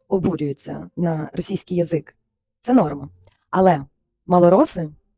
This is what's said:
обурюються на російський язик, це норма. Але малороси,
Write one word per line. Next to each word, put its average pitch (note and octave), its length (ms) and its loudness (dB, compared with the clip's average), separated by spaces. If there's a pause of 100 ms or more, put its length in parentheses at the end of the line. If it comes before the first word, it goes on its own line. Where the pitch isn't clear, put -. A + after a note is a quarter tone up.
обурюються D3+ 880 -4
на D#3+ 360 -4
російський F3+ 440 -4
язик, E3 400 -2 (440)
це B3 140 0
норма. D3 340 0 (420)
Але F3 340 2 (420)
малороси, F3 640 4 (280)